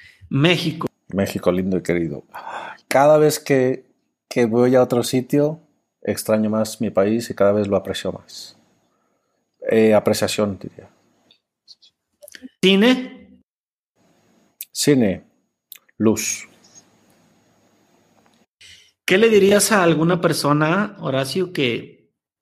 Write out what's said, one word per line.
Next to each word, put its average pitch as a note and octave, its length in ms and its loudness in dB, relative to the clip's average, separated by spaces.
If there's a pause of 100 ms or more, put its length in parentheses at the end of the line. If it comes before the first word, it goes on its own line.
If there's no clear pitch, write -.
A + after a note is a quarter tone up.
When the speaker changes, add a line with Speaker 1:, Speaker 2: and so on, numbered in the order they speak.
(300)
Speaker 1:
México. E3 580 -2 (200)
Speaker 2:
México, F#2+ 440 -2
lindo F#2 260 -2
y E2+ 60 -6
querido. E2 420 -4 (640)
Cada D3 300 4
vez D3+ 220 2
que, C3 460 -2 (420)
que B2 180 0
voy B2 300 2
a B2+ 60 6
otro A#2+ 220 0
sitio, C#3+ 580 -2 (400)
extraño G#2+ 480 -2
más A2 320 -4
mi A2 80 -4
país G#2+ 400 0
y - 60 -10
cada G2+ 160 2
vez G#2 160 0
lo G2 100 0
aprecio F#2+ 340 -6
más. - 460 -18 (1120)
Eh, A2 240 4
apreciación, G#2 680 0
diría. - 300 -18 (1700)
Speaker 1:
¿Cine? G#3+ 800 0 (1300)
Speaker 2:
Cine. A#2+ 540 0 (720)
Luz. - 520 -2 (2500)
Speaker 1:
¿Qué F#3 120 2
le A3+ 120 4
dirías G3+ 420 4
a G3+ 120 2
alguna E3 360 2
persona, D#3 800 0
Horacio, D3+ 540 -4
que A#2+ 500 -4 (380)